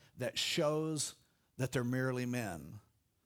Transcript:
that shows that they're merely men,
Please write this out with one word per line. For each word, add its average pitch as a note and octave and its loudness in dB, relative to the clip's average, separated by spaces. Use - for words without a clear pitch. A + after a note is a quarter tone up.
that A#2+ -2
shows D#3 2
that C3 0
they're B2+ 2
merely B2+ 0
men, G#2 -4